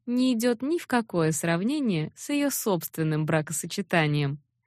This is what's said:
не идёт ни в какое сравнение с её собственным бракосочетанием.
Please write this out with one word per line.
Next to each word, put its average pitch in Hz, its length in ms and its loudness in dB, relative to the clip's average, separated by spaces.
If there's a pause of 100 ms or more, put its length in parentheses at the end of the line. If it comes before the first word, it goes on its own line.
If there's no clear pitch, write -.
не 247 300 2
идёт 233 260 0
ни 311 180 -2
в - 80 -8
какое 180 460 0
сравнение 180 840 0
с - 140 -12
её 285 220 0
собственным 160 760 0
бракосочетанием. 151 1120 0 (280)